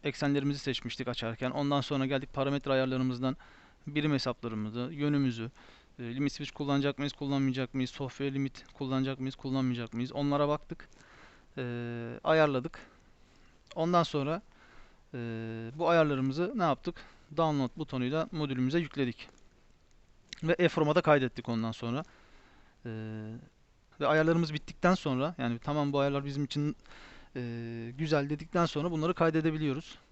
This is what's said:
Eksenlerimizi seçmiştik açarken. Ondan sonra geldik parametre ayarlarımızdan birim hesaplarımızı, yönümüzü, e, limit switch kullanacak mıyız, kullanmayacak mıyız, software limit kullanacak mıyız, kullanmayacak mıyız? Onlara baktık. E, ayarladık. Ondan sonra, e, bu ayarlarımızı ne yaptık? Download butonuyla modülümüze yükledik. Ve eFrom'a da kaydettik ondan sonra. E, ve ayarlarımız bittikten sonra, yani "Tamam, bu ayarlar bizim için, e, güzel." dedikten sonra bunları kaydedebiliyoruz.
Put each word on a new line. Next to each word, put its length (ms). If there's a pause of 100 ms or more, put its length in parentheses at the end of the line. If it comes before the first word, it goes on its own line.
Eksenlerimizi 560
seçmiştik 480
açarken. 440
Ondan 300
sonra 240
geldik 280
parametre 380
ayarlarımızdan 680 (500)
birim 260
hesaplarımızı, 800
yönümüzü, 600 (480)
e, 160
limit 180
switch 180
kullanacak 460
mıyız, 160
kullanmayacak 600
mıyız, 160
software 440
limit 400
kullanacak 460
mıyız, 160
kullanmayacak 580
mıyız? 180
Onlara 360
baktık. 420 (680)
E, 60 (600)
ayarladık. 560 (960)
Ondan 280
sonra, 380 (720)
e, 40 (580)
bu 140
ayarlarımızı 680
ne 80
yaptık? 320 (420)
Download 400
butonuyla 540
modülümüze 480
yükledik. 500 (1120)
Ve 160
eFrom'a 360
da 60
kaydettik 480
ondan 220
sonra. 320 (840)
E, 40 (1080)
ve 80
ayarlarımız 460
bittikten 420
sonra, 420
yani 220
"Tamam, 340
bu 60
ayarlar 260
bizim 200
için, 300 (600)
e, 600
güzel." 320
dedikten 360
sonra 260
bunları 220
kaydedebiliyoruz. 840 (140)